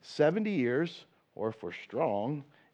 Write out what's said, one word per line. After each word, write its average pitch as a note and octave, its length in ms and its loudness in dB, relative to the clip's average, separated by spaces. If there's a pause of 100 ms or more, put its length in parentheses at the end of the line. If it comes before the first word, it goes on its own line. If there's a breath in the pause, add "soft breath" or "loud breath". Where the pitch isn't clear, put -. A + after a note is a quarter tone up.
seventy F3 480 2
years, C3 560 0 (280)
or A2 160 -2
if - 120 -10
we're F2 80 -6
strong, B2 720 -2 (320 soft breath)